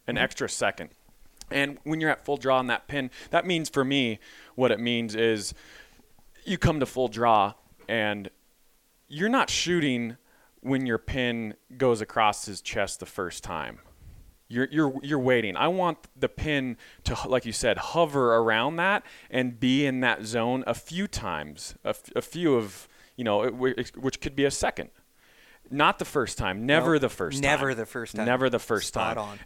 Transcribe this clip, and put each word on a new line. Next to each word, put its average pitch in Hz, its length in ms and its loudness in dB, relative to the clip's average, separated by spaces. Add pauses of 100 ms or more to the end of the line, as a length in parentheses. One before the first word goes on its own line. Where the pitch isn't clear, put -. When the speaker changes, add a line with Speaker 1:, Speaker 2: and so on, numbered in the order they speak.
Speaker 1:
an 120 80 -4
Speaker 2:
Mm-hmm. 113 80 2
Speaker 1:
extra 127 240 -2
second. 98 440 -2 (600)
And 139 320 -2
when 156 180 -2
you're 156 80 2
at - 160 -2
full 143 120 0
draw 131 220 4
on 127 80 0
that 120 200 -2
pin, 139 240 -4 (200)
that 170 140 2
means 165 240 0
for 139 140 0
me, 131 360 0 (360)
what 123 160 4
it 104 80 2
means 117 360 0
is 110 380 2 (920)
you 196 120 -2
come 160 220 2
to 127 80 2
full 127 200 -2
draw 110 460 4 (340)
and 104 420 -2 (800)
you're 165 220 -2
not 262 220 2
shooting 127 680 0 (440)
when 131 260 0
your 113 100 2
pin 117 560 -2 (240)
goes 120 240 4
across 107 440 2
his 98 160 -10
chest - 380 -4
the 92 60 -10
first - 380 -8
time. 73 340 -8 (720)
You're, 123 240 -2
you're, 147 220 0 (100)
you're 143 160 -2
waiting. 117 360 2
I 113 120 2
want 175 300 0 (180)
the 131 140 -2
pin 135 480 -4 (260)
to, 127 120 -2 (120)
like 123 180 0
you 113 60 -6
said, 104 260 2
hover 139 600 2
around 117 400 4
that 190 260 0 (260)
and 123 300 -2
be 135 260 4
in 131 140 0
that 120 240 2
zone 117 420 -2
a - 80 0
few 185 340 -6
times, 76 760 -8
a, 104 60 -4
f-, - 260 -8
a 123 80 0
few 160 320 0
of, 107 320 -2 (280)
you 123 80 -8
know, 104 200 2
it, 123 80 0 (440)
wh-, 127 80 -12
which 131 160 -4
could 139 160 -8
be 139 100 2
a 139 60 2
second. - 380 -4 (840)
Not 147 260 4
the - 80 -6
first 120 320 -2
time. 104 300 -2
Never 160 260 4
Speaker 2:
Nope. 147 80 4
Speaker 1:
the 127 80 2
first 135 320 -4
Speaker 2:
Never 139 280 2
Speaker 1:
time. 123 80 -2
Speaker 2:
the 110 100 -6
first 113 280 -10
time. 107 120 -2
Speaker 1:
Never 127 240 4
the 117 80 0
first 104 300 -2
Speaker 2:
Spot 113 280 -2
Speaker 1:
time. 107 120 -6
Speaker 2:
on. 101 160 -14